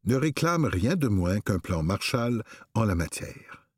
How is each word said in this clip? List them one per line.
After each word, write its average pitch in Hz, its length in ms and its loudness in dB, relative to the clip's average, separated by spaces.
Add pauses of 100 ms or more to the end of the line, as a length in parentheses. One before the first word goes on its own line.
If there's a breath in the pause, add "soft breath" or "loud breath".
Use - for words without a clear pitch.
ne 120 100 4
réclame 160 480 2
rien 101 320 0
de 147 140 2
moins 95 320 2
qu'un 95 180 0
plan 82 240 -2
Marshall 117 600 -2 (320 loud breath)
en 113 100 4
la 95 100 2
matière. - 720 -8 (100)